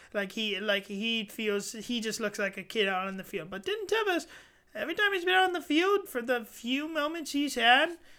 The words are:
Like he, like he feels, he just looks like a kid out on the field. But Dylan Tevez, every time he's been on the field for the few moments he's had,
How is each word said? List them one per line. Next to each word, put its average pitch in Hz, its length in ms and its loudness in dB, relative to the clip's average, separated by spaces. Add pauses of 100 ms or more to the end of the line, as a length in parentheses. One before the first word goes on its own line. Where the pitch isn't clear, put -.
(120)
Like 202 200 -4
he, 208 260 -2
like 202 280 0
he 220 400 -2
feels, 202 460 -2
he 233 280 -4
just 214 180 -4
looks 214 220 -4
like 196 160 -2
a 190 80 -10
kid 208 240 0
out 190 180 0
on 190 100 -6
the 190 60 -8
field. 175 260 -8
But 190 160 -8
Dylan 415 220 -4
Tevez, 392 400 0 (480)
every 285 220 -4
time 415 160 4
he's 349 120 0
been 370 100 4
on 370 180 6
the 339 80 -2
field 370 480 2
for 240 120 -4
the 240 240 0
few 262 440 -4
moments 311 420 -4
he's 285 240 0
had, 247 360 6 (280)